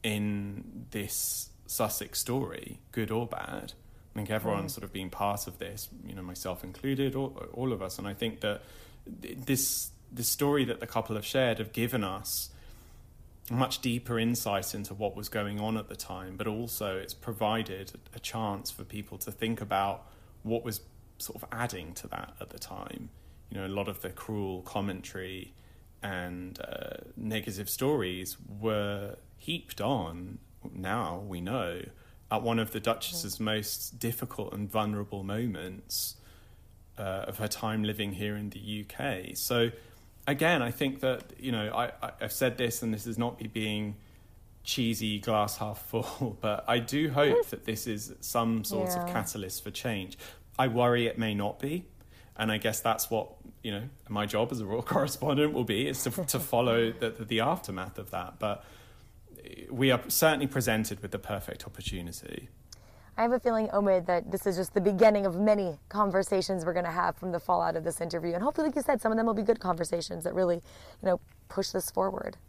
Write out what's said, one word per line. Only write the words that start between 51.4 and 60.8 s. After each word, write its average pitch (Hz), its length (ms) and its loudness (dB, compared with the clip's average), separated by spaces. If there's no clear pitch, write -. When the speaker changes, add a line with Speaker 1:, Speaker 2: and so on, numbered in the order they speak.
Speaker 1:
be, 160 260 -2
and 110 140 2
I 110 60 2
guess 110 220 0
that's 110 300 2
what, 113 200 0
you 110 80 -4
know, 101 120 -4
my 104 200 0
job 110 240 2
as 123 80 -4
a 107 60 -4
royal 110 180 -2
<laughs> - 120 -2
correspondent 147 580 4
will 123 100 2
be, 113 240 2
is 135 160 -2
to, 123 80 2
to 135 140 2
follow 117 520 4
the, 113 200 -2
the, 113 140 -8
the 110 140 2
aftermath 107 580 0
of 101 140 -10
that. 90 280 -6
But 101 240 0
we 131 220 4
are 123 160 4
certainly 147 400 6
presented 110 540 2